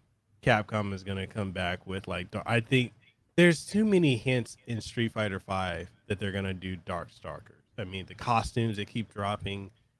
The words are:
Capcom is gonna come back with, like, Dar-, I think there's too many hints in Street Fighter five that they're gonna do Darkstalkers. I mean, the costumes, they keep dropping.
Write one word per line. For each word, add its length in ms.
Capcom 480
is 120
gonna 220
come 260
back 340
with, 220
like, 220
Dar-, 160
I 140
think 320
there's 280
too 200
many 320
hints 400
in 140
Street 320
Fighter 280
five 480
that 120
they're 140
gonna 220
do 220
Darkstalkers. 880
I 60
mean, 220
the 80
costumes, 600
they 80
keep 280
dropping. 580